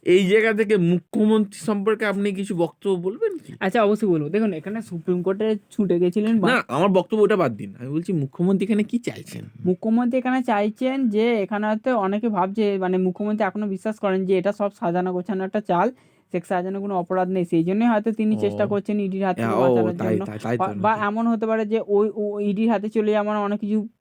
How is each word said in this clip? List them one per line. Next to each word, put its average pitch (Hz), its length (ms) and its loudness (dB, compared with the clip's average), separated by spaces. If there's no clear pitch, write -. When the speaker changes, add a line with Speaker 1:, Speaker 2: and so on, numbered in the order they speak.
Speaker 1:
এই 185 240 4
জায়গা 220 260 4
থেকে 208 240 2
মুখ্যমন্ত্রী 202 880 2
সম্পর্কে 214 400 0
আপনি 202 260 0
কিছু 190 240 -6
বক্তব্য 170 460 -2
বলবেন 339 360 -4
কি? - 220 -16
Speaker 2:
আচ্ছা, 214 240 2
অবশ্যই 208 240 2
বলবো। 156 220 2
দেখুন, 208 240 0
এখানে 190 280 -8
সুপ্রিম 180 420 -4
কোর্টে 208 320 0
ছুটে 175 280 0
গেছিলেন 208 400 2
বা- 196 120 4
Speaker 1:
না, 240 160 2
আমার 160 220 2
বক্তব্য 190 320 2
ওটা 208 140 4
বাদ 143 200 2
দিন, 101 240 -12
আমি 127 100 -10
বলছি 170 240 -4
মুখ্যমন্ত্রী 175 520 0
এখানে 208 180 2
কি 233 160 -4
চাইছেন? - 460 -10
Speaker 2:
মুখ্যমন্ত্রী 226 520 0
এখানে 254 260 0
চাইছেন 247 680 0
যে, 214 340 2
এখানে 208 240 -4
হয়তো 220 300 0
অনেকে 208 320 0
ভাবছে, 202 480 0
মানে, 185 200 0
মুখ্যমন্ত্রী 208 500 0
এখনো 208 200 -4
বিশ্বাস 202 320 -6
করেন 190 260 0
যে 190 120 2
এটা 190 160 0
সব 202 160 -2
সাজানো 180 340 -2
গোছানো 185 300 -4
একটা 202 180 -4
চাল, 196 300 0
শেখ 175 140 -4
শাহজাহানের 190 360 -4
কোনো 202 140 -4
অপরাধ 185 340 -2
নেই, 185 160 0
সেই 165 180 2
জন্যই 202 240 0
হয়তো 220 240 2
তিনি 214 240 0
Speaker 1:
ও। 214 40 -2
Speaker 2:
চেষ্টা 208 260 0
করছেন 208 340 -2
ইডির 190 260 -2
হাত 185 100 0
থেকে 117 120 -2
Speaker 1:
হ্যাঁ, 110 120 0
ও, - 20 4
Speaker 2:
বাঁচানোর 117 360 2
Speaker 1:
তাই, - 160 0
Speaker 2:
জন্য। - 120 -2
Speaker 1:
তাই, 107 180 -8
তাই 117 140 -2
তো 185 60 0
Speaker 2:
বা, 190 40 -2
Speaker 1:
নাকি? 202 120 -6
Speaker 2:
বা 214 180 2
এমন 214 300 0
হতে 226 180 0
পারে 220 200 0
যে 214 220 -2
ওই, 202 280 2
ও, 208 240 -4
ইডির 208 300 0
হাতে 214 200 0
চলে 214 220 0
যাওয়ার 214 260 0
অনেক 208 220 -2
কিছু 214 280 -2